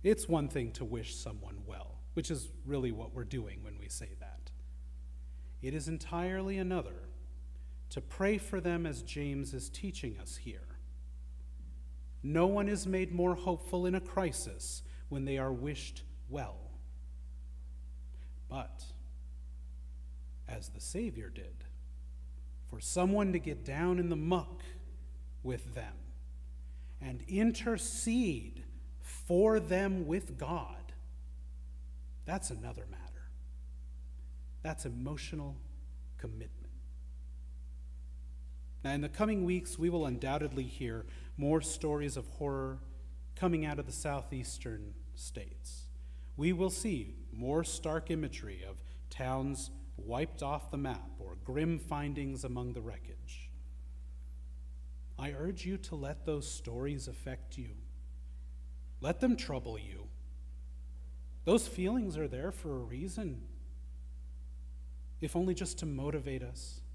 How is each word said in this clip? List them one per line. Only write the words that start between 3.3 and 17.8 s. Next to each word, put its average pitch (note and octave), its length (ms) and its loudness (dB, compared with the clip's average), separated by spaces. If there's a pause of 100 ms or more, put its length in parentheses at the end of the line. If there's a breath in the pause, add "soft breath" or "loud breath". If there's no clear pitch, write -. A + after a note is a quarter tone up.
when G2+ 160 -6
we G2+ 100 -8
say - 220 -4 (100)
that. - 300 -8 (1080 loud breath)
It C3 140 0
is D#3 140 -2
entirely F#3 680 2
another F3+ 520 2 (800 loud breath)
to - 100 -2
pray G3+ 380 4
for F#3 220 0
them E3+ 260 4
as C3 160 0
James C#3 500 0
is C3 160 -2
teaching C3 520 -2
us - 160 -6
here. - 420 -6 (1400)
No D#3+ 240 8
one G3+ 220 6
is G3+ 180 4
made F#3 260 4
more F3 220 8
hopeful F3+ 520 2
in F3+ 100 6
a F#3 40 6
crisis - 840 0 (260 loud breath)
when C3+ 160 0
they C#3 140 4
are C3+ 140 4
wished C3+ 500 -2 (260)
well. B2+ 300 -2 (1900 loud breath)